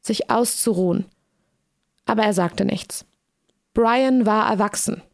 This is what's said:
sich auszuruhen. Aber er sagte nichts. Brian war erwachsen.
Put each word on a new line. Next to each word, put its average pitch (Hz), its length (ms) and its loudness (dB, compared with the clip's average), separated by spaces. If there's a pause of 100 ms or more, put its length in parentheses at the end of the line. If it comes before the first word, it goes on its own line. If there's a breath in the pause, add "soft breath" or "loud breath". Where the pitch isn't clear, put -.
sich - 280 -4
auszuruhen. 190 760 0 (1000)
Aber 220 180 0
er 208 100 2
sagte 180 320 -2
nichts. - 400 -6 (680)
Brian 247 520 2
war 214 260 2
erwachsen. 208 500 -2 (120)